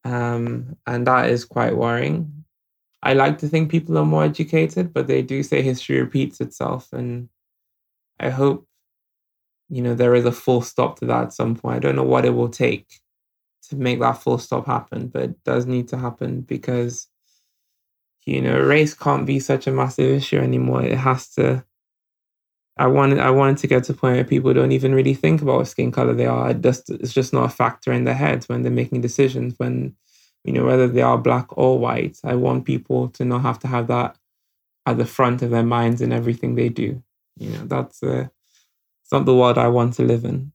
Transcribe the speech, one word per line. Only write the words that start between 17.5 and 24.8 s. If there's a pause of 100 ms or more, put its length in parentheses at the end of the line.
you
know,
race
can't
be
such
a
massive
issue
anymore.
It
has
to, (1120)
I
wanted,
I
wanted
to
get
to
a
point
where
people
don't
even